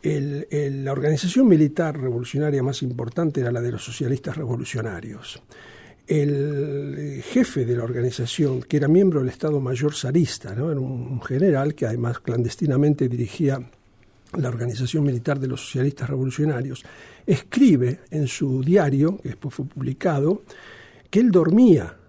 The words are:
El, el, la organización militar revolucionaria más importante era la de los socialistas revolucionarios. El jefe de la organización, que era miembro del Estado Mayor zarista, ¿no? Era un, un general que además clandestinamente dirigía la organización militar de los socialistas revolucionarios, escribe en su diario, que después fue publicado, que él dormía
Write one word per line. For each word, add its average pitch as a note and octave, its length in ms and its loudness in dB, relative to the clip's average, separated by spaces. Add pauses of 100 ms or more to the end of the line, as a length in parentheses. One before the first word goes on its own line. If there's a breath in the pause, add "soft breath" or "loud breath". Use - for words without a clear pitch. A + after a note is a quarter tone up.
El, C#3+ 480 -2
el, C#3 340 -4
la C#3 80 -2
organización D#3 560 2
militar D3+ 500 4
revolucionaria C3 640 -2
más C3 200 -2
importante B2+ 580 -4
era A#2+ 100 0
la A#2+ 100 -2
de A#2+ 120 -4
los G#2+ 100 -8
socialistas B2+ 540 -4
revolucionarios. A#2+ 1040 -8 (640 loud breath)
El C#3+ 1200 -2
jefe A3 400 0
de A#2+ 100 0
la A#2+ 80 -2
organización, B2 800 -2
que - 160 -4
era D3 100 2
miembro F3 320 6
del B2+ 120 0
Estado D3+ 280 -2
Mayor C3 360 -2
zarista, C3+ 600 -2
¿no? C#3 160 -2
Era C#3+ 80 -2
un, C3 140 -4
un B2 300 -8
general C#3+ 520 0
que C3 120 -4
además A#2+ 340 -4
clandestinamente C3+ 880 0
dirigía B2+ 500 -2 (760)
la C#3 120 -2
organización A#2+ 540 -2
militar C#3 380 0
de C3 80 -4
los B2+ 140 -8
socialistas C3+ 460 -4
revolucionarios, C3+ 760 -4 (420 loud breath)
escribe D3 760 4 (100)
en D3+ 180 -2
su C3 340 -2
diario, D#3 540 2
que - 140 -10
después - 240 -10
fue C3+ 100 -8
publicado, C#3+ 760 -2 (680 loud breath)
que F#3+ 80 2
él A#3 140 6
dormía E3 640 6 (120)